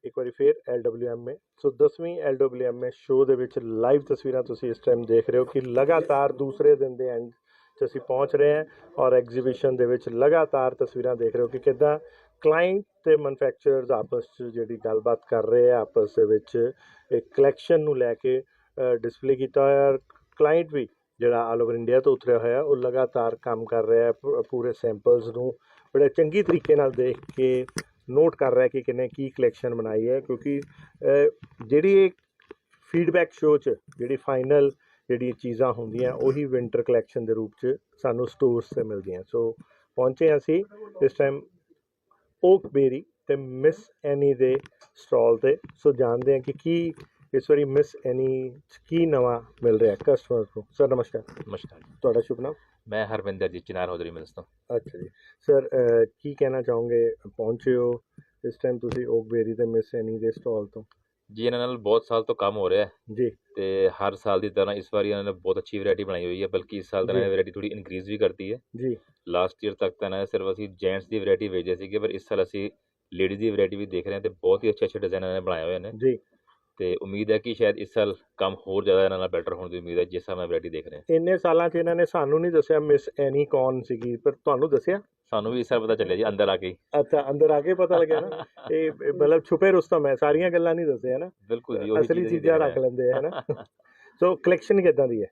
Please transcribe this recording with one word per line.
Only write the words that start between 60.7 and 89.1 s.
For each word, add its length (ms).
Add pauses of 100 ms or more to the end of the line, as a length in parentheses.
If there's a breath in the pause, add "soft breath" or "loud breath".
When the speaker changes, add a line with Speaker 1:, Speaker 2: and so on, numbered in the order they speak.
Speaker 2:
ਜੀ, 120
ਇਹਨਾਂ 140
ਨਾਲ 180
ਬਹੁਤ 260
ਸਾਲ 200
ਤੋਂ 120
ਕੰਮ 220
ਹੋ 120
ਰਿਹਾ 160
ਹੈ 60 (220)
Speaker 1:
ਜੀ। 180 (240)
Speaker 2:
ਤੇ 340
ਹਰ 260
ਸਾਲ 240
ਦੀ 100
ਤਰ੍ਹਾਂ 260
ਇਸ 180
ਵਾਰੀ 160
ਇਹਨਾਂ 140
ਨੇ 80
ਬਹੁਤ 260
ਅੱਛੀ 220
ਵੈਰਾਈਟੀ 240
ਬਣਾਈ 220
ਹੋਈ 160
ਹੈ, 60
ਬਲਕਿ 300
ਇਸ 120
ਸਾਲ 160
ਤਾਂ 80
ਇਹਨਾਂ 80
ਨੇ 60
Speaker 1:
ਜੀ। 40
Speaker 2:
ਵੈਰਾਈਟੀ 200
ਥੋੜ੍ਹੀ 180
ਇਨਕਰੀਜ਼ 400
ਵੀ 80
ਕਰਤੀ 360
ਹੈ। 40 (200)
Speaker 1:
ਜੀ। 200 (300)
Speaker 2:
ਲਾਸਟ 380
ਈਅਰ 80
ਤੱਕ 260
ਤਾਂ 80
ਇਹਨਾਂ 120
ਨੇ 60
ਸਿਰਫ 260
ਅਸੀਂ 180
ਜੈਂਟਸ 380
ਦੀ 120
ਵੈਰਾਈਟੀ 280
ਵੇਚਦੇ 280
ਸੀਗੇ, 240
ਪਰ 100
ਇਸ 180
ਸਾਲ 160
ਅਸੀਂ 280 (420)
ਲੇਡੀਜ਼ 260
ਦੀ 100
ਵੈਰਾਈਟੀ 260
ਵੀ 100
ਦੇਖ 200
ਰਹੇ 80
ਹਾਂ 80
ਤੇ 80
ਬਹੁਤ 340
ਹੀ 60
ਅੱਛੇ 160
ਅੱਛੇ 140
ਡਿਜ਼ਾਈਨ 240
ਇਹਨਾਂ 120
ਨੇ 60
ਬਣਾਏ 220
ਹੋਏ 160
ਨੇ। 120
Speaker 1:
ਜੀ। 260 (600)
Speaker 2:
ਤੇ 240
ਉਮੀਦ 300
ਹੈ 60
ਕਿ 160
ਸ਼ਾਇਦ 240
ਇਸ 160
ਸਾਲ 220 (220)
ਕੰਮ 180 (120)
ਹੋਰ 160
ਜ਼ਿਆਦਾ 220
ਇਹਨਾਂ 140
ਨਾਲ 80
ਬੈਟਰ 260
ਹੋਣ 160
ਦੀ 80
ਉਮੀਦ 220
ਹੈ, 40
ਜਿਸ 200
ਹਿਸਾਬ 140
ਨਾਲ 100
ਵੈਰਾਈਟੀ 220
ਦੇਖ 180
ਰਹੇ 100
ਹਾਂ। 180
Speaker 1:
ਇੰਨੇ 220
ਸਾਲਾਂ 320
'ਚ 60
ਇਹਨਾਂ 200
ਨੇ 100
ਸਾਨੂੰ 360
ਨਹੀਂ 100
ਦੱਸਿਆ 280
ਮਿਸ 300 (100)
ਐਨੀ 260
ਕੌਣ 360
ਸੀਗੀ, 340
ਪਰ 160
ਤੁਹਾਨੂੰ 380
ਦੱਸਿਆ? 320 (280)
Speaker 2:
ਸਾਨੂੰ 240
ਵੀ 60
ਇਸ 80
ਸਾਲ 120
ਪਤਾ 160
ਚੱਲਿਆ 220
ਜੀ, 100
ਅੰਦਰ 220
ਆ 80
ਕੇ 100
ਹੀ। 80 (240)
Speaker 1:
ਅੱਛਾ, 300
ਅੰਦਰ 200
ਆ 120
ਕੇ 120
ਪਤਾ 240
ਲੱਗਿਆ 220
ਨਾ। 100
Speaker 2:
<laughs> 420
Speaker 1:
ਇਹ, 200 (140)
ਇਹ 80